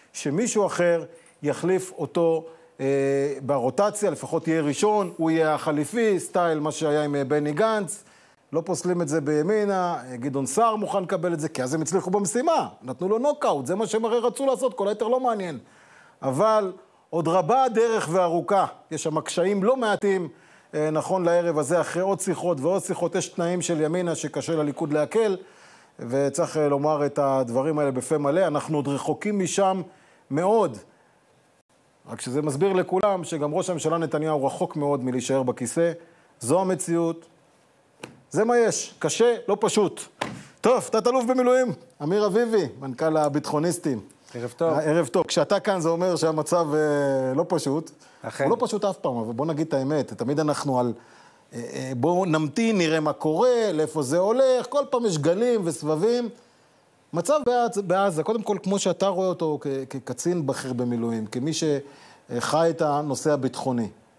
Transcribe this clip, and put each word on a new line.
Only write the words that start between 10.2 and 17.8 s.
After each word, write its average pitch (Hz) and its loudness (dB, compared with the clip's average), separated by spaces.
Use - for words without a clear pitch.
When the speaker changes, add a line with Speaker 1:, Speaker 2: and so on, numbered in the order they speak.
Speaker 1:
סער 220 2
מוכן 196 -2
לקבל 175 -2
את 160 -4
זה, 156 -4
כי 131 -4
אז 127 -2
הם 160 0
הצליחו 175 -2
במשימה, 233 0
נתנו 131 -6
לו 220 2
נוקאוט, 240 0
זה 160 -2
מה 208 -2
שהם 226 -2
הרי 233 2
רצו 247 -2
לעשות, 254 0
כל 196 -2
היתר 214 -2
לא 254 2
מעניין. 196 -2
אבל 190 2
עוד 160 -2
רבה 185 4
הדרך 220 2